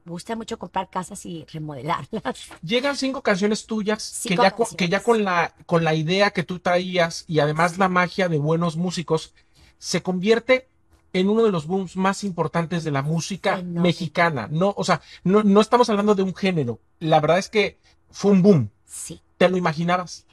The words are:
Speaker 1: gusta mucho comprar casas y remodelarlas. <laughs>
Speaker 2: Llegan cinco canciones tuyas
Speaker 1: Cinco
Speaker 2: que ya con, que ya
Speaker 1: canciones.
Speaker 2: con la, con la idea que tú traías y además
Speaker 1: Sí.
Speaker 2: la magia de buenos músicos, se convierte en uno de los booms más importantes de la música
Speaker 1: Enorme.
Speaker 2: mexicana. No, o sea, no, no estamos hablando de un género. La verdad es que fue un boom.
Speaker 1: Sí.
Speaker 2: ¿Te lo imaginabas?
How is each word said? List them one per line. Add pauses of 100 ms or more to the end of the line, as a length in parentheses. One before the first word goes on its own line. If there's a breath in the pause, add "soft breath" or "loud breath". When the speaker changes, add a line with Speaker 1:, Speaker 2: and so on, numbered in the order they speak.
Speaker 1:
gusta
mucho
comprar
casas
y
remodelarlas.
<laughs>
Speaker 2:
Llegan
cinco
canciones
tuyas
Speaker 1:
Cinco
Speaker 2:
que
ya
con, (100)
que
ya
Speaker 1:
canciones.
Speaker 2:
con
la, (120)
con
la
idea
que
tú
traías
y
además
Speaker 1:
Sí.
Speaker 2:
la
magia
de
buenos
músicos, (440 soft breath)
se
convierte (440)
en
uno
de
los
booms
más
importantes
de
la
música
Speaker 1:
Enorme.
Speaker 2:
mexicana.
No,
o
sea, (220 loud breath)
no,
no
estamos
hablando
de
un
género. (200)
La
verdad
es
que (320 soft breath)
fue
un
boom. (160)
Speaker 1:
Sí. (160)
Speaker 2:
¿Te
lo
imaginabas?